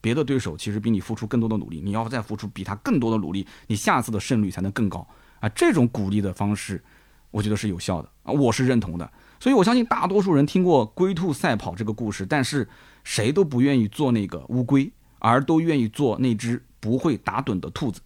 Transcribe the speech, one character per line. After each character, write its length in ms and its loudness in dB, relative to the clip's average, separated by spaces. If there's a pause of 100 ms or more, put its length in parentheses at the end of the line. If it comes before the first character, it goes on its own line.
别 120 0
的 100 2
对 160 0
手 180 -6
其 140 -6
实 80 -2
比 100 -2
你 100 2
付 140 -6
出 140 -6
更 120 0
多 80 2
的 100 0
努 120 -6
力， 100 -10
你 120 -6
要 180 -2
再 120 -4
付 140 -8
出 120 -10
比 160 -10
他 120 -6
更 240 0
多 120 0
的 60 2
努 140 -2
力， 140 -4 (220)
你 80 0
下 260 0
次 100 -6
的 80 -2
胜 220 0
率 80 0
才 120 -6
能 100 -2
更 180 0
高 180 -10 (320)
啊。 100 -4
这 220 2
种 180 4
鼓 200 -4
励 100 0
的 140 -4
方 220 -2
式， 280 -8 (460)
我 120 -4
觉 80 -2
得 60 0
是 120 -4
有 120 -4
效 220 -4
的 80 -16 (140)
啊， 100 -4
我 180 4
是 140 0
认 140 4
同 180 -6
的。 120 -10 (300)
所 120 2
以 40 6
我 80 6
相 120 4
信 100 2
大 220 -2
多 140 2
数 120 2
人 120 6
听 180 2
过 200 6
龟 300 0
兔 180 -2
赛 240 0
跑 200 -6
这 100 -4
个 80 -4
故 180 -4
事， 140 -6
但 180 0
是 240 -2 (360)
谁 280 0
都 140 4
不 160 0
愿 180 4
意 80 2
做 240 0
那 140 2
个 240 -10
乌 140 0
龟， 280 2 (280)
而 220 4
都 200 2
愿 180 2
意 80 0
做 300 0
那 160 0
只 320 -4 (140)
不 180 -2
会 180 0
打 260 -4
盹 180 -2
的 100 -8
兔 220 -4
子 140 -12